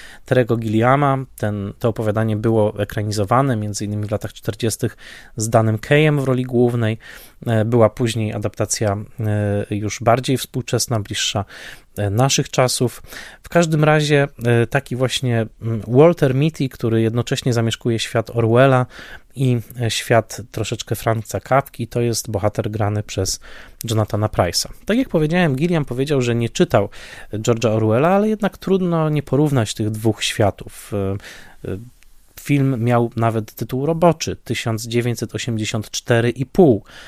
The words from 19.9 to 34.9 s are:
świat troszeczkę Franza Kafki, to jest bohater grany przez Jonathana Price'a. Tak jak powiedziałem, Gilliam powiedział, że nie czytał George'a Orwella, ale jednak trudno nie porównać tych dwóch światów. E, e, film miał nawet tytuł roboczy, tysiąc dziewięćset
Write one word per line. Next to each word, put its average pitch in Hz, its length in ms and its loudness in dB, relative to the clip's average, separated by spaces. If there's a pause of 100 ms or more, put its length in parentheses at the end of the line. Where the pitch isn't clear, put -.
świat - 500 0 (100)
troszeczkę - 440 -6
Franza 110 440 -4
Kafki, 131 480 -2
to - 140 -2
jest 117 300 -2
bohater 107 400 -2
grany 104 320 -2
przez - 360 -4 (500)
Jonathana 107 380 0
Price'a. - 420 0 (160)
Tak 214 120 0
jak 262 120 0
powiedziałem, 160 460 2
Gilliam 160 300 0
powiedział, 135 360 0
że 120 140 0
nie 117 140 0
czytał 113 400 2 (440)
George'a 113 360 0
Orwella, 110 400 2
ale 202 200 2
jednak 208 280 -2
trudno 175 520 0
nie 151 140 0
porównać 135 500 2
tych 107 160 -2
dwóch 110 340 0
światów. - 680 -2
E, 98 240 -2 (540)
e, 92 60 -6 (640)
film 135 420 0
miał 120 320 2
nawet 113 380 -2
tytuł 131 320 -6
roboczy, 160 500 0
tysiąc 113 520 -6
dziewięćset 117 480 -2